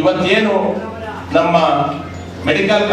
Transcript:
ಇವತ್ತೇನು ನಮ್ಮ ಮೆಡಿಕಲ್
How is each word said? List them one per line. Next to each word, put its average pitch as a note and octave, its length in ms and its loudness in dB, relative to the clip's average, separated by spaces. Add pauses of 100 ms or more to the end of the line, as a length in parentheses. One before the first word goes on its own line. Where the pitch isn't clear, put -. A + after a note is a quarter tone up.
ಇವತ್ತೇನು F#3+ 540 2 (840)
ನಮ್ಮ E3 200 4 (920)
ಮೆಡಿಕಲ್ G3+ 440 2